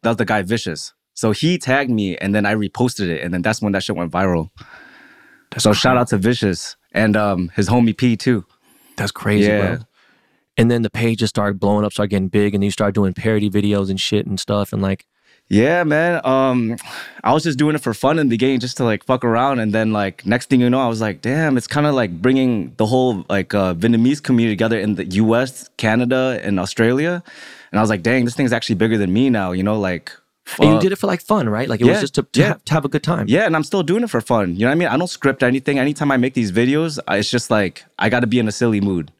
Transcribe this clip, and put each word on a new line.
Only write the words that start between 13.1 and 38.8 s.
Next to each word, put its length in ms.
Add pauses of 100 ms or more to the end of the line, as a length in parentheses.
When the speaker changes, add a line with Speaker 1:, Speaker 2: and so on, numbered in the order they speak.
Speaker 2:
parody 380
videos 400
and 100
shit 260
and 140
stuff, 320
and, 80
like 260 (420)
Speaker 1:
Yeah, 360
man. 420
Um, 500 (460)
I 100
was 120
just 120
doing 200
it 40
for 140
fun 240
in 80
the 40
beginning 280
just 200
to, 60
like, 200
fuck 200
around, 360
and 120
then, 200
like, 340
next 240
thing 100
you 80
know, 120
I 80
was 120
like, 220
"Damn, 340
it's 120
kinda, 240
like, 280
bringing 580
the 80
whole, 420
like, 260
uh, 200
Vietnamese 460
community 360
together 200
in 200
the 80 (180)
U 140
S, 400
Canada, 680
and 160
Australia." 640 (480)
And 80
I 20
was 100
like, 120
"Dang, 220
this 100
thing's 180
actually 220
bigger 240
than 140
me 180
now," 220
you 100
know, 160
like, 320 (480)
Speaker 2:
And 100
you 60
Speaker 1:
fuck. 80
Speaker 2:
did 100
it 60
for, 80
like, 140
fun, 280
right? 200
Like, 120
it 40
was 100
Speaker 1:
Yeah, 60
Speaker 2:
just 160
to, 80
to 160
Speaker 1:
yeah. 80
Speaker 2:
have, 160
to 100
have 100
a 40
good 160
time. 240
Speaker 1:
Yeah, 180
and 80
I'm 100
still 200
doing 180
it 80
for 100
fun. 360
You 60
know 40
what 60
I 20
mean? 140
I 80
don't 120
script 360
anything. 340
Anytime 320
I 60
make 180
these 160
videos, 560
I, 120
it's 120
just 220
like, 320 (160)
I 80
gotta 180
be 140
in 80
a 40
silly 280